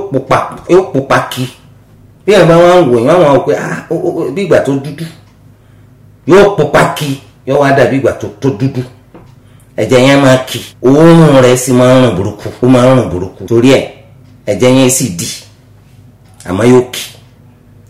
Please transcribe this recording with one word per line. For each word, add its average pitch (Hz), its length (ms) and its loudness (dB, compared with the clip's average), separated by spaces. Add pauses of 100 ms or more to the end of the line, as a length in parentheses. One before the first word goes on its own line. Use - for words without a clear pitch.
(120)
pupa, - 260 -4 (320)
yóò 185 220 2
pupa 131 260 -2 (120)
ki. 127 160 -8 (800)
Bí 196 80 0
ẹ 185 120 4
bá 165 120 4
wá 175 240 4
ń 147 60 0
wò, 120 120 0
yín, 117 80 0
wọ́n 151 280 2
wò 131 100 2
pé, - 100 -2
"Ah, - 340 -10
ó, 165 60 -4
ó, 165 140 -4
ó," 165 220 -8
bí 170 120 -6
ìgbà 151 160 0
tó 135 140 -4
dúdú. 143 320 -10 (1200)
Yóò 202 280 2
pupa 143 400 -2
ki, 139 240 -8 (280)
yóò 139 120 -2
wá 139 180 0
dàbí 127 220 0
ìgbà 113 120 -2
tó, - 160 -10 (120)
tó 135 100 -2
dúdú. 127 320 -6 (960)
Ẹ̀jẹ̀ 127 220 2
yẹn 139 220 4
máa 131 160 4 (100)
ki, 120 120 -10 (220)
òórùn 151 600 4
rẹ̀ 123 160 4
sì 127 160 -4
máa 127 200 4
ń 131 120 4
rùn 104 100 -2
burúkú, 101 340 -8 (140)
ó 123 40 2
máa 127 180 4
ń 131 120 4
rùn 107 120 -2
burúkú. 90 380 -10
Torí 117 240 2
ẹ̀, - 160 0 (580)
ẹ̀jẹ̀ 113 320 0
yẹn 131 120 2
sì 123 160 -4 (140)
dì, - 80 -8 (1160)
àmọ́ 95 260 -4
yóò 127 100 4 (100)
ki. - 100 -12 (880)